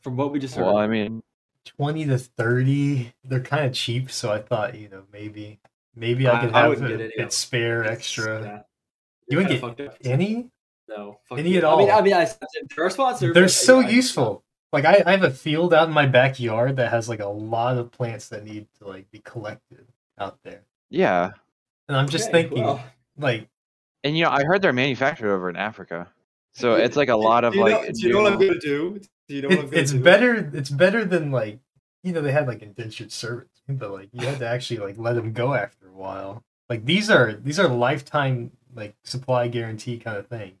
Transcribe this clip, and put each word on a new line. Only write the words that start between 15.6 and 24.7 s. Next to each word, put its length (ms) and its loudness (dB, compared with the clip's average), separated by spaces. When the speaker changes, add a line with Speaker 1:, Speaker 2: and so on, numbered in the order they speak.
Speaker 3:
out 140 6
in 60 -6
my 120 4
backyard 680 2
that 160 -2
has, 160 -2
like, 100 -6
a 80 -8
lot 500 -4
of 140 -6
plants 380 -10
that 160 -14
need 240 -16
to, 80 -20
like, 240 -18
be 80 -20
collected 680 -16
out 260 -10
there. 180 -18
Speaker 2:
Yeah. 440 0
Speaker 3:
And 80 -2
I'm 120 2
just 200 -4
Speaker 1:
Okay, 140 4
Speaker 3:
thinking, 200 -4
Speaker 1:
well. 180 -2
Speaker 3:
like 300 -2
Speaker 2:
And, 120 0
you 60 2
know, 80 4
I 140 2
heard 180 2
they're 100 4